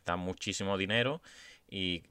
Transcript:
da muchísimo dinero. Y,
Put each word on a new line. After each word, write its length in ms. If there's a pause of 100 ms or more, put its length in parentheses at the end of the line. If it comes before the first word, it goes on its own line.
da 100
muchísimo 640
dinero. 420 (520)
Y, 280 (100)